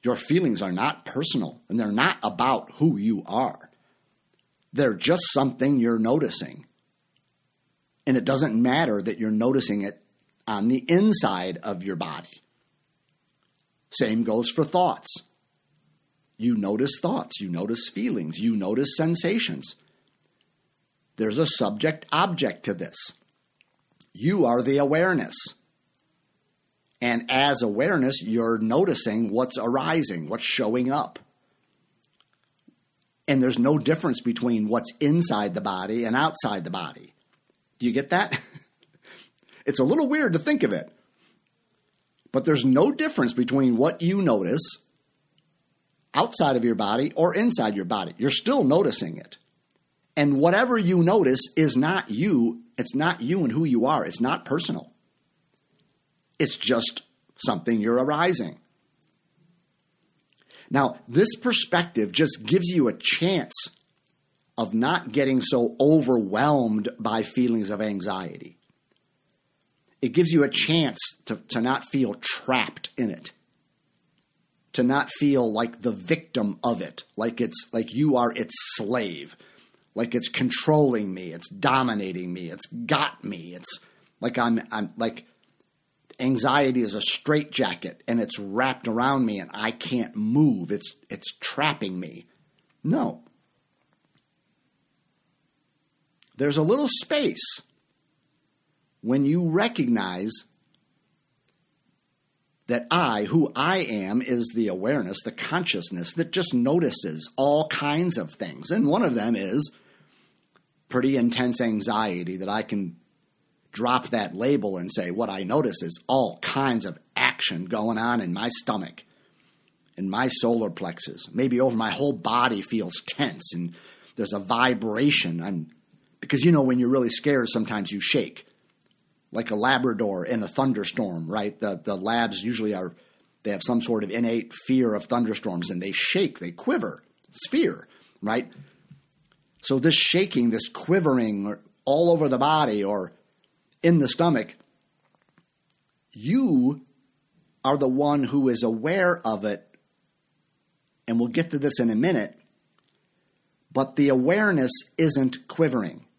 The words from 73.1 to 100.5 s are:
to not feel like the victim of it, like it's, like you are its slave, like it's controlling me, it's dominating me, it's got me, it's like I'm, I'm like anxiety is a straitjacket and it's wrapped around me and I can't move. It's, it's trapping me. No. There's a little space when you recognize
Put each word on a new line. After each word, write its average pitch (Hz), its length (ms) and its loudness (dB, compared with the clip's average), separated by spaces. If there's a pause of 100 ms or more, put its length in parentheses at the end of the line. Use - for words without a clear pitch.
to 127 100 0
not 135 260 2
feel 135 420 2
like 117 300 -4
the 120 100 -2
victim 104 720 -4
of 117 180 -2
it, 78 220 -12 (120)
like 113 240 -4
it's, - 320 -4
like 113 220 -4
you 139 240 2
are 120 140 2
its 117 220 -8 (220)
slave, 98 600 -4 (600)
like 117 180 -4
it's - 160 -2
controlling 127 840 2
me, 90 180 -10
it's 85 180 -12
dominating 101 840 -2
me, 90 160 -10
it's 95 180 -10
got 135 560 -2
me, 90 320 -12
it's - 240 -10 (400)
like 117 180 -4
I'm, 117 240 2 (100)
I'm 107 260 -6
like 113 280 -6 (920)
anxiety 131 600 2
is 104 120 -2
a 101 80 -4
straitjacket 131 1080 -2
and 117 120 0
it's 107 200 -4
wrapped 120 480 -2
around 127 380 0
me 104 140 -2
and 87 140 -12
I 107 180 -4
can't 117 440 -4
move. 107 560 2
It's, - 240 -8 (140)
it's - 300 -10
trapping 113 600 -2
me. 85 260 -14 (580)
No. 226 400 -2 (3000)
There's 143 220 0
a 156 60 4
little 262 260 4
space - 720 0 (1400)
when 135 240 0
you 165 240 2
recognize 120 800 0 (2250)